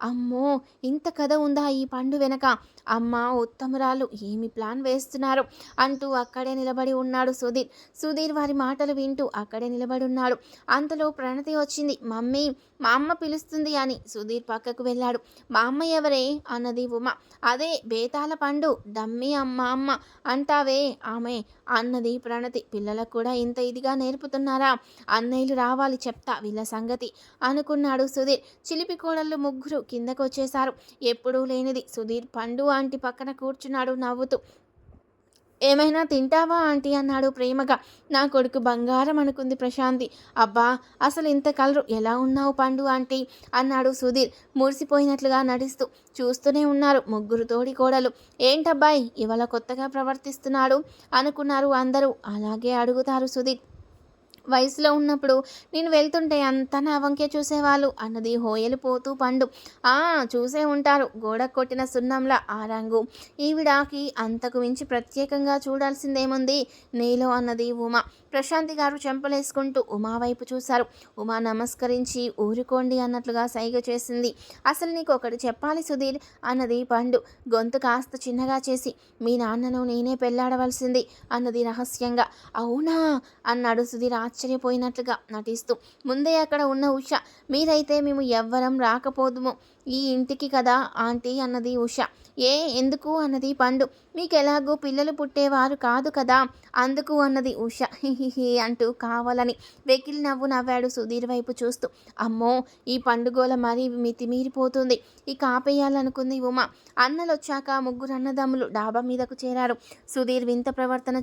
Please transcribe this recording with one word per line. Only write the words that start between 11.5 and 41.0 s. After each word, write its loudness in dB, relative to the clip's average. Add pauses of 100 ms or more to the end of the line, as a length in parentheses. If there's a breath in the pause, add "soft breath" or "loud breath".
వచ్చింది. -2 (100)
"మమ్మీ, -2 (380 soft breath)
మా 0
అమ్మ 2
పిలుస్తుంది," -4
అని -2 (120)
సుధీర్ -8
పక్కకు -8
వెళ్ళాడు. -2 (320 soft breath)
"మా 4
అమ్మ 0
ఎవరే?" 2 (300)
అన్నది -4
ఉమ. -4 (380 soft breath)
"అదే 0 (160)
బేతాళ -4
పండు, 0 (180)
డమ్మీ -6
అమ్మ -2
అమ్మ -2 (380 loud breath)
అంటావే 0 (260)
ఆమె," -6 (320 soft breath)
అన్నది 0
ప్రణతి. -6
"పిల్లలకు -6
కూడా -2
ఇంత -2
ఇదిగా -4
నేర్పుతున్నారా? 0 (360 loud breath)
అన్నయ్యలు 0
రావాలి 0
చెప్తా -8
వీళ్ళ -6
సంగతి," -6 (320 soft breath)
అనుకున్నాడు 0
సుధీర్. 0 (200 loud breath)
చిలిపి -6
కోడళ్ళు -2
ముగ్గురు -4
కిందకొచ్చేశారు. -4 (280 loud breath)
ఎప్పుడూ 0
లేనిది -2
సుధీర్ -8
పండు -4
ఆంటీ -2
పక్కన -6
కూర్చున్నాడు -6
నవ్వుతూ. -2 (1200 soft breath)
"ఏమైనా 4
తింటావా 2
ఆంటీ?" 0
అన్నాడు 0
ప్రేమగా. 0 (340 loud breath)
"నా 4
కొడుకు 2
బంగారం," 2
అనుకుంది 0
ప్రశాంతి. 0 (300 loud breath)
"అబ్బా, 4 (360 loud breath)